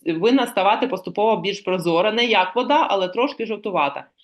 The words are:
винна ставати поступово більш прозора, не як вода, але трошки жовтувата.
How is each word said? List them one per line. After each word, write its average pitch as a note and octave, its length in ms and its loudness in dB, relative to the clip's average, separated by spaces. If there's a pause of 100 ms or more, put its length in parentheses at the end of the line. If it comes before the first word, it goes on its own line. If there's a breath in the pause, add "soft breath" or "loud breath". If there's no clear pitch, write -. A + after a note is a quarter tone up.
винна A#3 400 2
ставати G#3+ 400 2
поступово G#3 500 0
більш F#3+ 240 -4
прозора, F3+ 520 0
не A#3 120 0
як G#3 320 2
вода, C4+ 340 2
але F#3+ 180 0
трошки A3+ 380 -4
жовтувата. G3 600 -4 (180 soft breath)